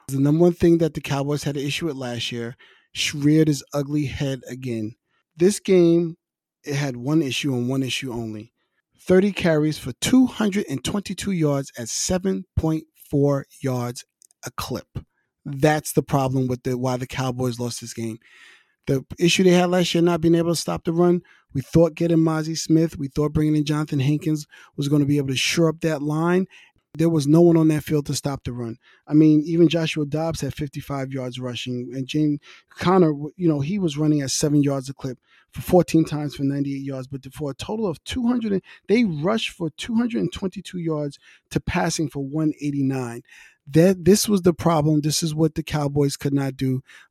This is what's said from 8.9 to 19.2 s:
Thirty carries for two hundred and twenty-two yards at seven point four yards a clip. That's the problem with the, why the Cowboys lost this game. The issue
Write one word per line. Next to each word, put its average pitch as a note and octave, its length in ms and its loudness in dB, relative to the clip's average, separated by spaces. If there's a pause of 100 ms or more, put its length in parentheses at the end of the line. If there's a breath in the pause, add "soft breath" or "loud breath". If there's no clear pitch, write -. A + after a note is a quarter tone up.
Thirty F#3 320 2
carries D#3 460 0
for C3 220 -12
two B3+ 260 4
hundred G#3 420 -2
and C#3 160 -6
twenty-two G3 480 -6
yards C#3+ 440 0
at A#2 120 -10
seven F#3 560 -4 (120)
point D#3+ 280 -2 (260)
four C#3+ 360 2 (140)
yards B2 440 -6 (420)
a - 60 -12
clip. - 340 -10 (580)
That's D3 480 -2
the D3+ 100 0
problem C3 440 0
with B2 160 -6
the, B2+ 160 -4
why B2+ 200 -2
the B2+ 80 -8
Cowboys B2+ 520 -4
lost A#2+ 220 -6
this A#2 140 -16
game. A2+ 240 -8 (680 soft breath)
The C3+ 180 -2 (140)
issue E3+ 240 2